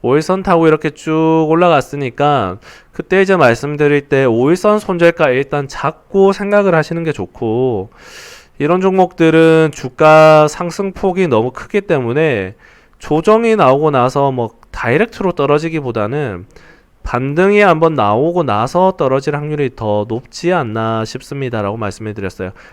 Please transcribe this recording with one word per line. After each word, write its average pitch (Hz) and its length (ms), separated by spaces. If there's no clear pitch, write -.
오일선 160 420
타고 165 240
이렇게 156 220
쭉 160 580
올라갔으니까 143 1080
그때 - 280
이제 190 160
말씀드릴 147 720
때 135 180
오일선 156 520
손절가 170 520
일단 139 360
잡고 196 680
생각을 202 440
하시는 165 260
게 160 80
좋고, 113 800
이런 165 200
종목들은 165 920
주가 156 720
상승폭이 185 800
너무 120 240
크기 - 300
때문에 131 760
조정이 220 560
나오고 147 340
나서 139 400
뭐 120 200
다이렉트로 175 600
떨어지기보다는 139 1120
반등이 160 580
한번 165 340
나오고 139 480
나서 131 560
떨어질 135 360
확률이 147 400
더 104 320
높지 127 460
않나 113 540
싶습니다라고 117 720
말씀을 107 340
드렸어요. 95 380